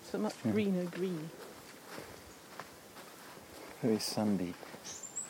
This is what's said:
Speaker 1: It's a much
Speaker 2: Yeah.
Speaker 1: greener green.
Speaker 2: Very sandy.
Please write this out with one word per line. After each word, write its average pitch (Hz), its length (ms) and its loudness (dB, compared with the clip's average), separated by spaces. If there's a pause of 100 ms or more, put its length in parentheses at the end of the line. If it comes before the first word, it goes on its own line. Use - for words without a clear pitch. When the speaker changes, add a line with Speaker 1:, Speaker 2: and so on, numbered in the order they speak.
Speaker 1:
It's - 120 -6
a 196 40 4
much 208 160 2 (100)
Speaker 2:
Yeah. 226 60 6
Speaker 1:
greener 196 360 6
green. 170 440 0 (2500)
Speaker 2:
Very 113 160 8
sandy. 95 560 4 (760)